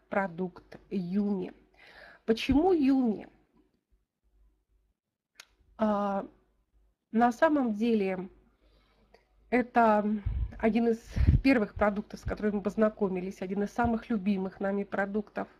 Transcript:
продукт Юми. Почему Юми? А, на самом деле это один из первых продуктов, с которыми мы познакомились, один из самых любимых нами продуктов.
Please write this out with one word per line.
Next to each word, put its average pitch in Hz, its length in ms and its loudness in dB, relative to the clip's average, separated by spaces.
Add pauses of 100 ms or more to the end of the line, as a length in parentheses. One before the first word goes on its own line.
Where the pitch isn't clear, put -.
продукт 185 720 -6 (100)
Юми. 196 640 -2 (760)
Почему 277 460 2
Юми? 262 560 2 (2500)
А, 202 480 0 (840)
на 240 180 4
самом 262 440 0
деле 202 540 -2 (1200)
это 233 540 2 (540)
один 226 300 2
из 226 120 0 (420)
первых 262 320 2
продуктов, 208 460 -2
с - 20 -20
которыми 202 340 -4
мы 196 60 -4
познакомились, 196 800 -2
один 196 220 -4
из 202 80 -6
самых 233 360 -2
любимых 190 520 -2
нами 202 240 -4
продуктов. 202 640 -6 (120)